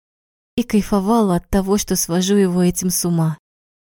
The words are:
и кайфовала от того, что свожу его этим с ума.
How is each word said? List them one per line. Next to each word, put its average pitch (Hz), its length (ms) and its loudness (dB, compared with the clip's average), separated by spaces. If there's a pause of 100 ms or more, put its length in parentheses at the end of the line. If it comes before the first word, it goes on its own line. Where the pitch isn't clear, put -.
(560)
и 240 60 2
кайфовала 208 760 0
от 175 120 -6
того, 196 300 0
что - 180 -4
свожу 185 380 -2
его 180 280 2
этим 180 280 0
с - 140 -4
ума. 165 340 0 (580)